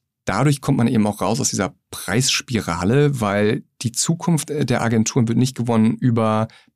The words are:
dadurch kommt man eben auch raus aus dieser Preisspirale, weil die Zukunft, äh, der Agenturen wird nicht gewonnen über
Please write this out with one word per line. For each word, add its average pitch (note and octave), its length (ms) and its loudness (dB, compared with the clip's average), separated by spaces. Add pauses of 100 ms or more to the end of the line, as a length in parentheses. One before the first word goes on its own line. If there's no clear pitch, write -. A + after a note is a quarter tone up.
(260)
dadurch C3+ 340 0
kommt C#3 160 0
man A#2 100 2
eben A2+ 200 2
auch G#2 160 -4
raus G#2 180 0
aus - 80 0
dieser - 260 -2 (160)
Preisspirale, A#2 1300 0
weil G#2 400 0 (180)
die A#2 120 -4
Zukunft, E3 580 -2
äh, C#3+ 160 -4
der A#2+ 160 0
Agenturen A2+ 460 2
wird A#2 100 0
nicht C3 180 0
gewonnen A#2 380 2
über A2 520 2 (300)